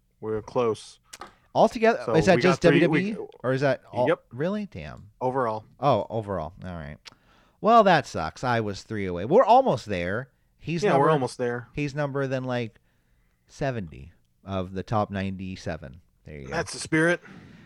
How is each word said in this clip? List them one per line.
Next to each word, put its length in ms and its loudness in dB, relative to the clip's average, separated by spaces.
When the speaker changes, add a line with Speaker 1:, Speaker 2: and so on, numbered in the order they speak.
Speaker 1:
We're 220 -4
close. 560 -2
Speaker 2:
Altogether, 520 4
Speaker 1:
So 100 0
Speaker 2:
is 100 4
that 120 6
Speaker 1:
we 40 2
Speaker 2:
just 200 4
Speaker 1:
got 80 6
three, 100 6
Speaker 2:
W 240 4
W 100 -4
E, 80 -8
Speaker 1:
we 60 -12
Speaker 2:
or 100 0
is 80 -2
that 200 0
all? 160 0
Speaker 1:
Yep. 240 0
Speaker 2:
Really? 400 -4
Damn. 380 -14
Speaker 1:
Overall. 440 -2
Speaker 2:
Oh, 300 2
overall. 440 -6
All 80 -10
right. 240 -12
Well, 240 6
that 240 6
sucks. 360 -6
I 180 0
was 220 -6
three 220 -6
away. 200 -4
We're 200 4
almost 400 4
there. 440 -4
He's 240 -6
Speaker 1:
Yeah, 80 2
we're 80 4
Speaker 2:
number, 120 4
Speaker 1:
almost 280 0
there. 340 -4
Speaker 2:
he's 220 -6
number 320 -4
then, 160 -4
like, 360 -6
seventy 640 -8
of 280 -6
the 100 -6
top 260 0
ninety-seven. 920 -8
There 140 -16
you 80 -14
go. 40 -10
Speaker 1:
That's 220 -4
the 60 -12
spirit. 420 0